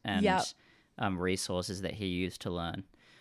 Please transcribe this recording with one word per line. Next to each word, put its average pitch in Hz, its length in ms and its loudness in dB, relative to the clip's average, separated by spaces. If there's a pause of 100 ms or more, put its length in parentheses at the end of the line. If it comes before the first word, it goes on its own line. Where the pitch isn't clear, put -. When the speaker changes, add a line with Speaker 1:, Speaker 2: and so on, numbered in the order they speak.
Speaker 1:
and, 101 180 2
Speaker 2:
Yep. - 220 4 (540)
Speaker 1:
um, 95 200 0
resources 92 640 0
that - 120 -4
he 104 120 -4
used 90 360 0
to - 80 -4
learn. 85 340 -4 (360)